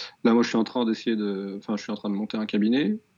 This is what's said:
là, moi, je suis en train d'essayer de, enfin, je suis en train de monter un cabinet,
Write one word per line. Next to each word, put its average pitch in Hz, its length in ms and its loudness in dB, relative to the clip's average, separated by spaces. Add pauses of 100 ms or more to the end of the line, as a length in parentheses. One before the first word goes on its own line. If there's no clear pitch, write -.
(240)
là, 117 80 6
moi, 120 120 6
je 120 40 -2
suis - 80 0
en 113 80 4
train 123 220 -2
d'essayer 113 300 0
de, 98 420 -4
enfin, 104 180 -6
je 101 60 -8
suis - 100 -10
en 104 40 -6
train - 120 -6
de 101 60 -2
monter 107 240 -4
un 107 80 -4
cabinet, 127 500 2 (220)